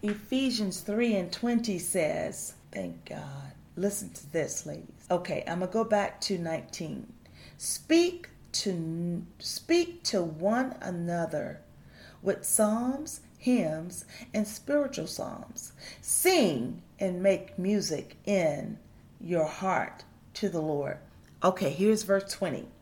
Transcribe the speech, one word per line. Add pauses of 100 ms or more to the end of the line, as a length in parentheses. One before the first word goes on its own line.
Ephesians
three
and
twenty
says, (180)
thank
God. (240)
Listen
to
this,
ladies.
Okay,
I'm
gonna
go
back
to
nineteen. (460)
"Speak (240)
to, (140)
speak
to
one
another (600)
with
psalms, (180)
hymns, (300)
and
spiritual
songs. (300)
Sing (160)
and
make
music (100)
in (420)
your
heart (300)
to
the
Lord." (440)
Okay,
here's
verse
twenty. (140)